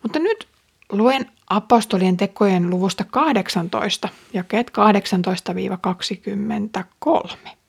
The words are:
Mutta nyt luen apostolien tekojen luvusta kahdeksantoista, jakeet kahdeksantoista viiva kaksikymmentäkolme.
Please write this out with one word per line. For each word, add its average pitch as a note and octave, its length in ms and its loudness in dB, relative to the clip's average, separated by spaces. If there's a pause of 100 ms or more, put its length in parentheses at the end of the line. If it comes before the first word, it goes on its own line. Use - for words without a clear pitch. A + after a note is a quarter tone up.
Mutta B3+ 160 -4
nyt G#4+ 280 -2 (440)
luen B3 400 2 (180)
apostolien G3 680 2
tekojen F#3 520 2
luvusta F3+ 340 -2
kahdeksantoista, G3+ 1040 -2 (240)
jakeet G#3+ 360 -2
kahdeksantoista G3 880 2
viiva F#3 220 -4
kaksikymmentäkolme. G3+ 1800 -4 (120)